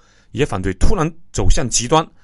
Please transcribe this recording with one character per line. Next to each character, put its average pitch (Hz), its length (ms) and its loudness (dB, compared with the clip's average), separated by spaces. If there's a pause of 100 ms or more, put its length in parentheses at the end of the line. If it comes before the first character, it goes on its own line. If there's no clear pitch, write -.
(320)
也 123 140 -4
反 101 160 -6
对 92 120 -4
突 - 220 4
然 160 160 -2 (200)
走 101 180 0
向 147 200 2
极 117 180 -6
端， 156 200 0 (160)